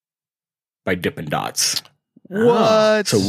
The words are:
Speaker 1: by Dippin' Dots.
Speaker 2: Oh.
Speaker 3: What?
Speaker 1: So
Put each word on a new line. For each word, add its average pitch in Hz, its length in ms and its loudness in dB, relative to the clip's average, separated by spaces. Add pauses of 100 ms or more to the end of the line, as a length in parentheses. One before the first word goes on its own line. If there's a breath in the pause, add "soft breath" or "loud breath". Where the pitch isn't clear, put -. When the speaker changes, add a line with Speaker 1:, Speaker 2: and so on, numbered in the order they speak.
(880)
Speaker 1:
by 95 80 -2
Dippin' 87 320 -6
Dots. - 560 -4 (500)
Speaker 2:
Oh. 214 140 0
Speaker 3:
What? 220 640 2
Speaker 1:
So 110 100 2 (100)